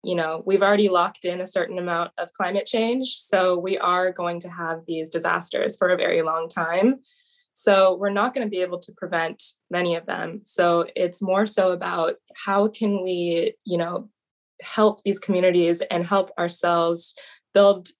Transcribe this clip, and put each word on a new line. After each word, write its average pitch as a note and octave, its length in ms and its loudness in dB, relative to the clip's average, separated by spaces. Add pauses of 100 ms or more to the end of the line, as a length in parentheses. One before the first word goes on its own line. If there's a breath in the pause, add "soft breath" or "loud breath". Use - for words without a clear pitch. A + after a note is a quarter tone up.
you F3+ 100 -2
know, D#3+ 300 -2
we've F#3+ 180 2
already G#3 240 6
locked F3+ 380 2
in F3+ 160 -4
a F#3 60 -6
certain F3+ 300 -4
amount F3 400 -4
of E3+ 140 -8
climate F#3+ 340 -2
change. A#3+ 540 -2
So F#3 380 2
we F#3 200 -2
are F3+ 360 0
going F3 260 -6
to F3 100 -14
have E3 380 -6
these D#3+ 220 -6
disasters E3+ 680 -2
for F3+ 140 0
a F3+ 80 2
very E3+ 240 0
long D#3+ 260 -4
time. F#3 540 0 (540 soft breath)
So F#3+ 400 4
we're G3 140 -2
not G#3+ 240 0
gonna A#3 140 -4
be F#3+ 140 -4
able F3+ 180 -4
to - 140 -16
prevent E3 500 -6 (260)
many F3 260 -2
of E3 100 -8
them. E3+ 400 -8
So E3+ 400 2 (100)
it's - 260 -2
more F#3+ 240 2
so F#3 280 0
about F3 420 -2 (300)
how G3+ 240 2
can G3+ 340 -2
we, F3 520 -2 (100)
you F3 120 -2
know, E3+ 320 -6 (520)
help G#3+ 420 2
these G3+ 160 -2
communities F3+ 600 2 (100)
and F3 140 -2
help G3 340 0
ourselves E3+ 760 0 (380 loud breath)
build G3 360 6 (100)